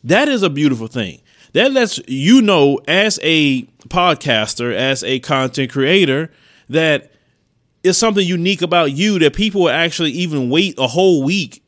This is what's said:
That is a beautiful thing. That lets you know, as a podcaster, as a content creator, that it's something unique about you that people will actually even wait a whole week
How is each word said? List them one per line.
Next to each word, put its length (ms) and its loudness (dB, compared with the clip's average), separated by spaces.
That 260 2
is 120 0
a 80 2
beautiful 380 0
thing. 340 -8
That 200 2
lets 340 0
you 340 4
know, 460 4
as 340 0
a 440 0
podcaster, 880 -2
as 300 -2
a 160 -4
content 520 -4
creator, 600 0
that 420 -2
it's 160 2
something 280 0
unique 360 -2
about 300 0
you 260 0
that 160 4
people 260 -2
will 80 2
actually 440 -2
even 360 -4
wait 300 0
a 80 0
whole 340 2
week 460 -4